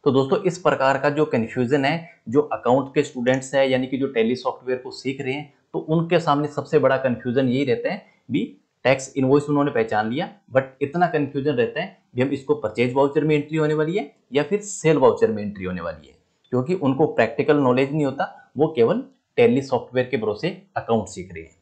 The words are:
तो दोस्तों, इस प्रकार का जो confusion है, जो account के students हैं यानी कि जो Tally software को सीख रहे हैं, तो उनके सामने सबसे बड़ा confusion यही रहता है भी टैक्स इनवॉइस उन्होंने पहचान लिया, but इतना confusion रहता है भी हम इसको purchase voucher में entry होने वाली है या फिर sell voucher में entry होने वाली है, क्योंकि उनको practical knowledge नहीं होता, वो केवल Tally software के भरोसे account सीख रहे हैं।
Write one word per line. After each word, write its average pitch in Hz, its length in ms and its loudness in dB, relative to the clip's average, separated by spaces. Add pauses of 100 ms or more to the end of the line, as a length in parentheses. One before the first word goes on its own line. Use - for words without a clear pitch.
तो 147 60 4
दोस्तों, 135 320 2
इस 175 160 -2
प्रकार 135 400 2
का 147 120 2
जो 147 160 2
confusion 127 580 0
है, 165 260 -2 (180)
जो 131 140 4
account 135 520 0
के 147 80 2
students 131 520 -2
हैं 135 140 4
यानी 127 180 0
कि 131 120 -4
जो 135 140 -2
Tally 117 260 2
software 127 400 -4
को 127 140 -12
सीख 135 280 -8
रहे 131 140 -4
हैं, 147 180 -12 (220)
तो 160 60 -2
उनके 165 400 0
सामने 147 300 0
सबसे 143 300 -2
बड़ा 131 180 4
confusion 127 500 0
यही 131 160 0
रहता 123 280 -2
है 196 140 -10 (240)
भी 170 140 0 (400)
टैक्स 135 320 0
इनवॉइस 139 280 4
उन्होंने 147 260 0
पहचान 110 400 -2
लिया, 151 220 -6 (200)
but 135 100 4 (200)
इतना 170 260 0
confusion 147 440 -2
रहता 123 280 0
है 190 180 -10 (160)
भी 123 80 0
हम 139 80 0
इसको 143 260 -2
purchase 123 380 -2
voucher 143 300 2
में 156 120 2
entry 147 200 -4
होने 151 180 0
वाली 156 220 -2
है - 140 -4 (220)
या 139 100 2
फिर 202 180 -2
sell 156 380 0
voucher 113 320 6
में 107 120 -6
entry 98 220 -8
होने 90 160 -6
वाली 78 280 -10
है, - 60 -20 (380)
क्योंकि 131 240 0
उनको 139 320 2
practical 135 500 0
knowledge 135 340 2
नहीं 156 120 -2
होता, - 520 -6
वो 147 120 2
केवल 156 340 2 (360)
Tally 120 240 4
software 123 460 -2
के 135 80 -4
भरोसे 110 340 -2 (260)
account 110 320 -2
सीख 92 260 -14
रहे 80 80 -14
हैं। - 200 -20